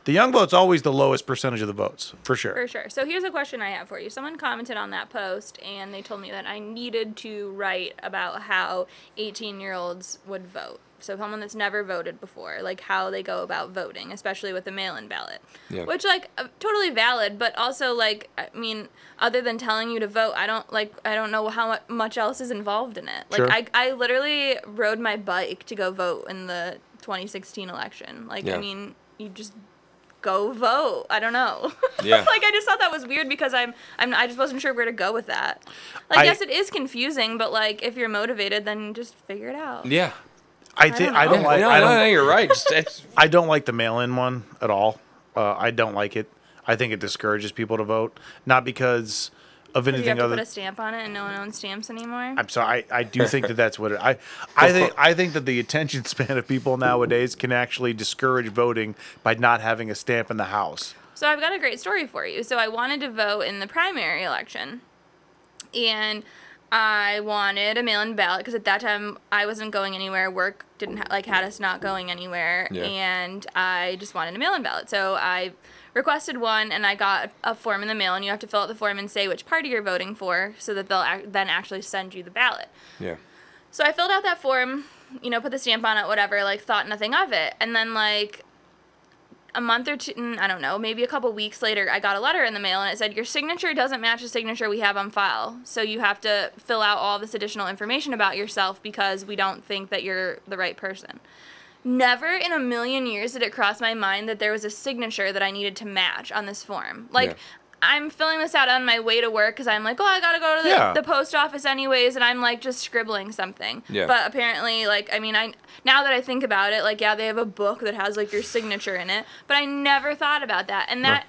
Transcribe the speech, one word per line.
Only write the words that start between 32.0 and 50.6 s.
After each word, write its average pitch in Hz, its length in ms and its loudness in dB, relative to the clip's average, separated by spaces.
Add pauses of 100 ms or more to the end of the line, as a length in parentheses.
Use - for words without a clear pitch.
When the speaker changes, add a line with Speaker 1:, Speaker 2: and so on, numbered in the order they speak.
Speaker 3:
Yeah. 220 140 6
Speaker 2:
Like, 440 260 4
I 415 80 4
just 415 140 2
thought 403 120 2
that 339 140 2
was 311 140 -6
weird 262 220 -2
because 277 260 -2
I'm, 240 200 0 (240)
I'm, 247 160 0
I 240 140 4
just 240 100 -8
wasn't 269 240 -2
sure 269 100 0
where 240 120 0
to 233 80 -2
go 202 200 -2
with 226 140 -6
that. - 380 -4 (460)
Like, 294 100 10
Speaker 1:
I 294 40 12
Speaker 2:
yes, 349 160 6
it 294 100 -2
is 381 200 0
confusing, 262 680 -2
but, 220 140 -2
like, 214 300 0
if 233 140 -4
you're 240 120 0
motivated, 208 560 -2
then 208 300 -6
just 233 220 -12
figure 208 320 -12
it 269 80 -8
out. 294 300 -8
Speaker 3:
Yeah. 156 260 2 (640)
Speaker 1:
I 151 100 10
Speaker 2:
I 156 40 6
Speaker 1:
thi-, 156 140 2
Speaker 2:
don't 247 120 2
Speaker 1:
I 151 100 8
don't 185 160 6
Speaker 2:
know. - 60 4
Speaker 1:
like, 147 120 8
Speaker 3:
No, - 80 6
Speaker 1:
I 151 120 10
Speaker 3:
no, 151 60 10
Speaker 1:
don't 240 120 8
Speaker 3:
no, 220 80 8
you're 165 200 8
right. 196 220 8
Just, 539 240 4
it's - 380 0
Speaker 1:
<laughs> - 60 -18
I 151 120 10
don't 170 180 8
like 151 200 4
the 120 60 2
mail-in 117 440 2
one 127 280 0 (160)
at 113 100 2
all. 104 280 4 (380)
Uh, 104 200 2
I 117 140 2
don't 113 240 2
like 104 220 0
it. 107 120 -4 (380)
I 113 100 4
think 113 180 0
it 101 40 -2
discourages 104 540 -2
people 110 240 -2
to 110 80 0
vote, 110 340 0 (280)
not 127 180 6
because 120 680 0 (440)
of 127 100 2
Speaker 2:
'Cause - 20 -2
you 135 80 4
Speaker 1:
anything 120 140 0
Speaker 2:
have 120 100 2
to 120 60 4
Speaker 1:
other 117 120 2
Speaker 2:
put 113 60 0
a 226 40 -10
stamp 196 340 -8